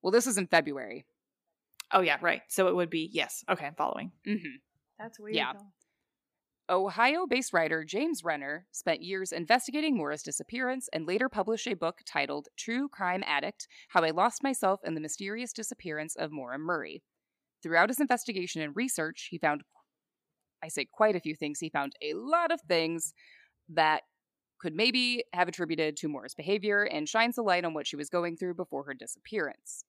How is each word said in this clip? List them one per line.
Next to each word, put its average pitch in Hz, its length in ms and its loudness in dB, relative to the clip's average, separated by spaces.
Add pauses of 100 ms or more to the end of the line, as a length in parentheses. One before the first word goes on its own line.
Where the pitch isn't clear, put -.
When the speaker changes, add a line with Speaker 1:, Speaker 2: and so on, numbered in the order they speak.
Speaker 1:
Well, 185 100 2
this 240 160 6
was 208 100 0
in 185 100 0
February. 139 580 0 (840)
Speaker 2:
Oh, 196 100 8
yeah, 151 200 4
right. 170 280 2
So 185 200 4
it 185 60 4
would 175 140 2
be, 165 220 -2
yes. - 380 -2
Okay, 175 180 0
I'm 160 80 -10
following. - 360 -2 (140)
Speaker 1:
Mm-hmm. 170 300 -4 (420)
Speaker 3:
That's 220 220 -14
weird, 208 160 -8
Speaker 1:
Yeah. 131 180 -2
Speaker 3:
though. 101 140 -16 (1000)
Speaker 1:
Ohio-based 240 840 2
writer 160 300 4
James 247 400 -2
Renner 151 480 -4
spent - 320 -2
years 190 280 -4
investigating 247 680 2
Maura's 151 260 -2
disappearance 254 720 -6
and 160 120 -4
later 220 240 2
published 214 380 -2
a 220 80 -2
book 170 300 -2
titled 143 420 -2 (100)
True 254 320 -2
Crime 185 380 -2
Addict, - 400 -2 (220)
How 180 120 6
I 160 100 4
Lost 196 320 2
Myself 214 400 2
in 160 120 -4
the 151 60 -6
Mysterious 202 520 -8
Disappearance 160 640 -8
of 156 160 -4
Maura 131 260 -8
Murray. 156 460 -4 (580)
Throughout 170 280 6
his 254 100 -2
investigation 196 600 0
and 147 140 -6
research, 175 540 -2
he 170 80 -8
found, 147 260 2 (1000)
I 160 60 -12
say 143 160 -4
quite 214 300 4
a 175 60 0
few 156 140 -6
things, 147 240 -6
he 160 100 -6
found 139 320 -2
a 151 120 -4
lot 311 380 0
of 330 100 -2
things 165 520 0 (560)
that 156 340 4 (540)
could 165 160 -6
maybe 247 600 2
have 180 160 2
attributed 156 480 -2
to 165 100 -4
Maura's 135 260 -6
behavior 202 500 0
and 151 240 -2
shines 233 300 2
a 240 60 -2
light 180 220 4
on 160 80 -2
what 147 140 -4
she 143 100 -6
was 143 120 -8
going 175 280 0
through 180 180 -4
before 147 300 -6
her 139 80 -8
disappearance. - 960 -8